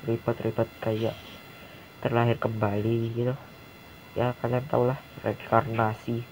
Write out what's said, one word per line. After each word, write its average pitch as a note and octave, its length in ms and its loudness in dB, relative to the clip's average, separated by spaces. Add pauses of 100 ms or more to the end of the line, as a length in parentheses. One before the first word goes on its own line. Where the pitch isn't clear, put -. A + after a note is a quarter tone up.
rebirth, A#2 400 0
rebirth, - 300 0 (100)
kayak A2 320 0 (880)
terlahir A#2 360 4
kembali A2 760 0
gitu. A#2+ 200 0 (840)
Ya, B2 240 2
kalian B2 240 0
tau B2 160 4
lah, B2+ 160 2 (240)
reinkarnasi. A2+ 1080 0